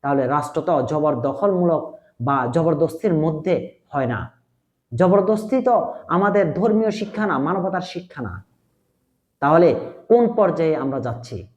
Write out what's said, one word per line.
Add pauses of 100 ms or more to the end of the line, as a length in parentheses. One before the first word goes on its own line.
তাহলে
রাষ্ট্র
তো
জবরদখলমূলক (240)
বা
জবরদস্তির
মধ্যে (100)
হয়
না। (520)
জবরদস্তি
তো (140)
আমাদের
ধর্মীয়
শিক্ষা
না,
মানবতার
শিক্ষা
না। (920)
তাহলে (280)
কোন
পর্যায়ে
আমরা
যাচ্ছি?